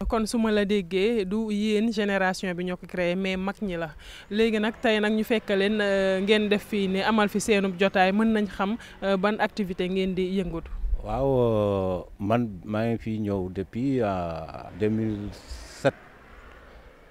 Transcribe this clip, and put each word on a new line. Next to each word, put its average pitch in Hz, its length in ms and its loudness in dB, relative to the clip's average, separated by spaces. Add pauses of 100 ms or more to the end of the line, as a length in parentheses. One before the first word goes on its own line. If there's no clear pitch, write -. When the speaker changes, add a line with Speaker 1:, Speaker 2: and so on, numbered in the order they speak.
Speaker 1:
Kon 226 180 0
su 240 120 -2
ma 220 120 2
la 208 140 2
déggee, 196 600 0
du 214 260 -2
yéen 214 400 2
génération 190 600 0
bi 175 100 -4
ñoo 180 140 -4
ko - 80 -18
créé, 175 300 -2
mais 190 200 -2
mag 190 240 -4
ñi 185 160 -4
la. 165 140 -6 (400)
Léegi 220 300 2
nag, 226 200 -2
tey 220 180 4
nag 208 140 2
ñu 220 120 0
fekk 220 260 0
leen, 202 280 2
euh, 190 440 2
ngeen 214 260 4
def 202 160 0
fii 196 240 0
ni 190 140 0
amal 214 260 4
fi 208 100 -2
seenub 196 400 2
jotaay, 190 340 4
mën 220 200 2
nañ 208 160 2
xam, 208 300 -2 (240)
euh, 196 160 2
ban 208 200 2
activité 190 480 -2
ngeen 190 280 0
di 185 260 0
yëngatu? 165 300 -6 (340)
Speaker 2:
Waaw, 120 240 0 (100)
euh, 101 640 2 (160)
man 110 300 2 (160)
maa 107 220 -2
ngi 117 120 0
fi 110 220 -4
ñëw 101 320 -2
depuis, 120 480 -2
euh, 90 400 -2 (400)
deux 107 80 2
mille 107 440 -2
sept - 640 -6 (1160)